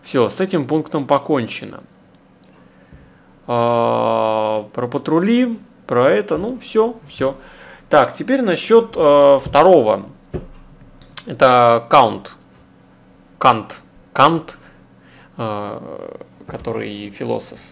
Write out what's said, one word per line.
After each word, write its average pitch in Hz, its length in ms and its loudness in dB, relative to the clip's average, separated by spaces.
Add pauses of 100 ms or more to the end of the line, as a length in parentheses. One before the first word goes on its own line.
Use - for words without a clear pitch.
Всё, 117 260 0
с - 100 -12
этим 180 280 -4
пунктом 151 400 -4
покончено. 139 720 -4 (1600)
А, 113 1300 -2
про 120 140 -8
патрули, 202 720 -2 (260)
про 123 240 0
это, 196 280 -2
ну, 233 220 -8
всё, 226 360 -2 (140)
всё. 135 260 -4 (540)
Так, - 260 2
теперь 269 260 -2
насчёт, 226 540 2
э, 143 480 4
второго. 139 640 4 (1200)
Это 120 640 4
Каунт. 110 460 2 (1000)
Кант. 113 440 0 (320)
Кант, 156 440 0 (800)
э, 104 760 -10 (320)
который 107 640 -12
философ. 117 500 -10 (120)